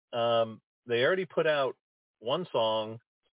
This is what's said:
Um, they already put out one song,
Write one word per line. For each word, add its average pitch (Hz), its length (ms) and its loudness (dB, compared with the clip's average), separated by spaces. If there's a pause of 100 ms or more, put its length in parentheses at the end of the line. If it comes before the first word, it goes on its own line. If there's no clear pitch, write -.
(180)
Um, 117 440 0 (260)
they 120 160 2
already 185 220 0
put 165 200 -2
out 143 300 0 (440)
one 143 340 -4
song, 110 460 0 (360)